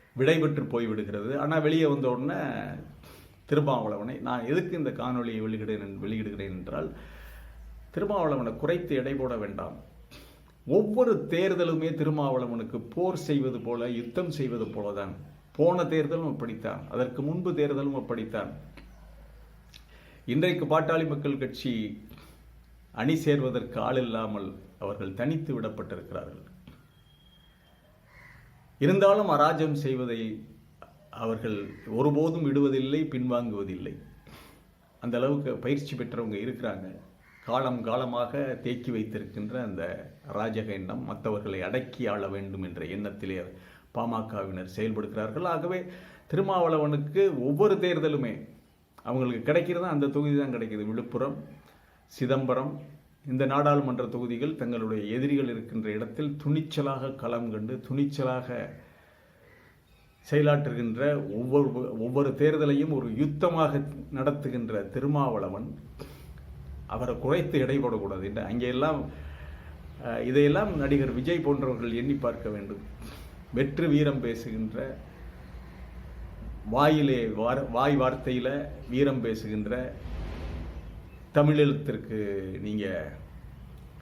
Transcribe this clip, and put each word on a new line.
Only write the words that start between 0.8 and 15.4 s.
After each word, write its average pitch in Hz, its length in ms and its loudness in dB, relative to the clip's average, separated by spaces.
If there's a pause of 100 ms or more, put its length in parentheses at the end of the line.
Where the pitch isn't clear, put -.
ஆனா 147 200 0
வெளியே 160 280 4
வந்த 143 240 4
உடனே 135 300 0 (1120)
திருமாவளவனை, 123 680 2
நான் 123 260 -2
எதுக்கு 175 320 0
இந்த 147 120 0
காணொளியை 120 520 -2
வெளியிடுகிறேன், 107 600 -4
வெளியிடுகிறேன் 101 460 -4
என்றால், 90 460 -6 (1000)
திருமாவளவனை 156 600 0
குறைத்து 170 400 0
எடை 135 180 0
போட 127 240 -2
வேண்டாம். 95 380 -6 (920)
ஒவ்வொரு 214 640 4
தேர்தலுமே 170 600 2
திருமாவளவனுக்கு 131 1000 0
போர் 180 280 0
செய்வது 131 420 0
போல, 117 300 -2
யுத்தம் 123 420 -4
செய்வது 120 340 -2
போலதான். 101 480 -4 (380)